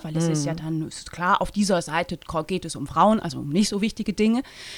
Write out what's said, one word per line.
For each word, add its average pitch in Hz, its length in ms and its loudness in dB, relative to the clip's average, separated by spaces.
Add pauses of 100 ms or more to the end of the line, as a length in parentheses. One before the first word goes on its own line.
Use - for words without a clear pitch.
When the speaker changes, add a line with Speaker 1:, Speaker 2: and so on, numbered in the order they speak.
Speaker 1:
Weil 156 120 -6
es 165 120 2
ist 151 180 2
ja 165 80 -2
Speaker 2:
Mhm. 165 40 -6
Speaker 1:
dann, 160 300 -4
ist - 240 -14
klar, 180 300 2
auf 185 100 -2
dieser 190 300 2
Seite 165 360 -2
ko-, 160 260 -4
geht 185 220 -4
es 165 100 -8
um 127 100 -6
Frauen, 202 340 6
also 127 200 -6
um 143 100 -6
nicht 185 200 4
so 202 120 -2
wichtige 214 320 -2
Dinge. 226 300 2 (340)